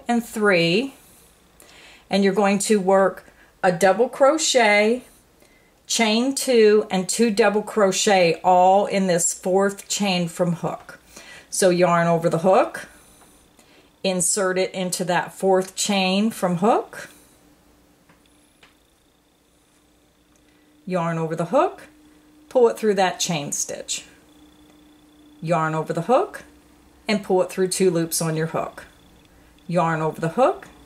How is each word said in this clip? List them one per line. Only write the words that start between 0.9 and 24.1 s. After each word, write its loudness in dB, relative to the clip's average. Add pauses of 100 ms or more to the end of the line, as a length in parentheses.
And 0
you're 2
going 2
to 2
work 2 (380)
a 4
double 2
crochet, 2 (840)
chain 0
two, 4
and -2
two 0
double 2
crochet 2
all 4
in -2
this 0
fourth -2
chain -2
from -2
hook. -10 (500)
So 2
yarn 2
over 0
the -2
hook, 0 (1160)
insert -2
it -2
into -6
that -4
fourth 0
chain 0
from -2
hook, -2 (3750)
yarn -4
over -4
the -4
hook, -2 (680)
pull 4
it -2
through 0
that 0
chain -4
stitch, -8 (1400)